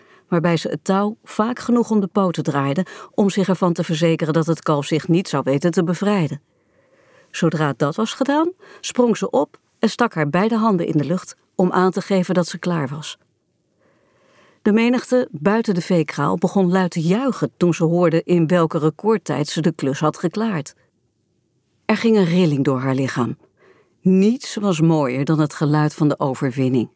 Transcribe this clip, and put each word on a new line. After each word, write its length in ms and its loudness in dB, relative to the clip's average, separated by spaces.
waarbij 300 2
ze 100 -6
het 160 -6
touw 400 0
vaak 360 -4
genoeg 300 0
om 100 2
de 80 0
poten 360 0
draaide 420 0
om 160 2
zich 180 0
ervan 260 2
te 100 -2
verzekeren 500 0
dat 120 2
het 160 0
kalf 240 0
zich 220 -2
niet 220 2
zou 140 -2
weten 280 0
te 120 0
bevrijden. 580 -2
Zodra 460 0
dat 180 -2
was 180 -4
gedaan, 380 0
sprong 380 0
ze 120 -6
op 300 -2
en 100 2
stak 240 -2
haar 160 0
beide 280 2
handen 300 0
in 100 0
de 80 2
lucht 300 -4
om 160 2
aan 200 2
te 100 -4
geven 320 0
dat 140 2
ze 100 -10
klaar 300 -2
was. 300 -12
De 80 4
menigte 600 2
buiten 420 0
de 80 0
veekraal 540 0
begon 360 0
luid 200 0
te 100 -4
juichen 560 -2
toen 160 2
ze 100 -2
hoorden 400 2
in 240 2
welke 300 2
recordtijd 680 -2
ze 140 -4
de 100 2
klus 280 -4
had 180 0
geklaard. 580 -6
Er 120 0
ging 200 2
een 80 4
rilling 380 2
door 160 0
haar 160 -2
lichaam. 420 -2
Niets 540 2
was 260 -2
mooier 440 2
dan 140 2
het 140 0
geluid 400 0
van 140 2
de 120 0
overwinning. 760 -2